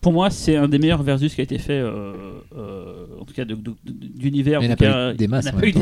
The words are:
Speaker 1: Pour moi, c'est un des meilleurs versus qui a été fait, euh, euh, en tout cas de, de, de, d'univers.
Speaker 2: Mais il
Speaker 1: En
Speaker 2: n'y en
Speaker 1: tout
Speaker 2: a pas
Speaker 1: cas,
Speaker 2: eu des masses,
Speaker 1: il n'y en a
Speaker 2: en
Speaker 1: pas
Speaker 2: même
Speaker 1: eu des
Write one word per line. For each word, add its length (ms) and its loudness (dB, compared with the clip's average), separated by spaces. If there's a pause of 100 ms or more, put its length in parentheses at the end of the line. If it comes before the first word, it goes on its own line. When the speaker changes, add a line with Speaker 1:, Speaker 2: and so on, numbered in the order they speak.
Speaker 1:
Pour 100 6
moi, 180 2
c'est 280 2
un 100 4
des 120 4
meilleurs 220 4
versus 320 0
qui 60 -6
a 60 -2
été 140 -6
fait, 200 -4
euh, 340 -6 (440)
euh, 480 -14 (160)
en 20 -14
tout 100 -20
cas 120 -6
de, 100 -8
de, 160 -10 (140)
de, 80 -12 (240)
d'univers. 420 2
Speaker 2:
Mais 60 2
il 60 2
Speaker 1:
En 0 -
Speaker 2:
n'y 20 4
en 20 2
Speaker 1:
tout 80 6
Speaker 2:
a 40 8
pas 60 4
Speaker 1:
cas, 200 0
Speaker 2:
eu 20 -4
des 140 2
masses, 160 0
Speaker 1:
il 20 -2
n'y 40 -2
en 20 -6
a 20 -4
Speaker 2:
en 60 2
Speaker 1:
pas 40 4
Speaker 2:
même 40 6
Speaker 1:
eu 100 4
des 20 -